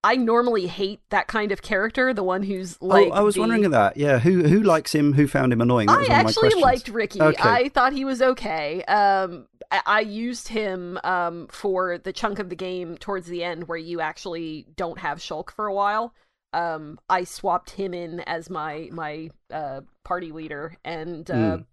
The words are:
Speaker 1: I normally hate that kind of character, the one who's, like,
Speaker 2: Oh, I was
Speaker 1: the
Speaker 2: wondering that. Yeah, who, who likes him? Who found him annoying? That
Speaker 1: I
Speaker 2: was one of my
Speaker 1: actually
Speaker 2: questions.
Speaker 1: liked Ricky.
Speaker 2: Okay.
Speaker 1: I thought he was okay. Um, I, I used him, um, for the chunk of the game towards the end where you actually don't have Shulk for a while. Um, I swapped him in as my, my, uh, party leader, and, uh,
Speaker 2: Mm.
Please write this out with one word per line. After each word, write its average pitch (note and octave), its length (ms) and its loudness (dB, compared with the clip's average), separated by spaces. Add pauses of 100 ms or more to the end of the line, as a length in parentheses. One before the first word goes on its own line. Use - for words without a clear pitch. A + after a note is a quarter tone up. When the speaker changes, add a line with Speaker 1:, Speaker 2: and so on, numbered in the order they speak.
Speaker 1:
I A3 120 4
normally A#3 520 2
hate F#3+ 420 -6
that G3+ 180 0
kind G#3 240 -2
of G3 120 -4
character, A3 500 0
the G#3 100 -2
one F#3 200 0
who's, F#3 380 -6
like, F#3 260 2
Speaker 2:
Oh, - 40 -2
I G3 100 2
was G#3 120 4
Speaker 1:
the F#3+ 80 -2
Speaker 2:
wondering G#3+ 300 2
that. G#2 260 4
Yeah, C#3+ 220 4
who, F3 280 4
who F#3 140 6
likes E3+ 320 2
him? D3 200 4
Who C#3+ 140 4
found C3+ 240 2
him A2+ 80 2
annoying? A#2+ 280 4
That - 60 8
Speaker 1:
I C#5 60 6
Speaker 2:
was C#5 80 2
one - 120 4
of - 40 4
my - 60 4
Speaker 1:
actually A4 120 2 (100)
Speaker 2:
questions. F#4+ 120 4
Speaker 1:
liked B3 260 2
Ricky. G#3 320 -4
Speaker 2:
Okay. D#3 280 6
Speaker 1:
I B3 200 4
thought C4 240 2
he C4+ 120 -4
was C4 160 -2
okay. E3 600 0
Um, F#3+ 640 2 (240)
I, G3 140 0
I G#3 160 4
used A3+ 460 -6
him, F#3 560 -4
um, E3+ 460 -2
for F#3 480 -2
the F#3+ 160 -8
chunk G3+ 240 -4
of G3 120 -8
the F3 60 -8
game F3+ 420 -8
towards F#3+ 300 -8
the E3+ 160 -8
end E3+ 240 -8
where E3+ 120 -8
you E3 200 -8
actually D#3+ 680 -8 (100)
don't E3+ 220 -6
have D#3+ 180 -4
Shulk E3 320 -10
for - 160 -6
a G3+ 80 -4
while. G#3 400 0 (400)
Um, D#3 460 -4 (100)
I F#3 140 2
swapped - 480 -4
him G3 240 -6
in E3+ 260 -8
as E3 300 -6
my, D#3 420 -8
my, D#3+ 380 -10 (200)
uh, C#3 300 -8 (240)
party F3 260 -4
leader, D#3 540 -10
and, E3 440 -10
uh, F3+ 40 -4 (240)
Speaker 2:
Mm. - 140 -14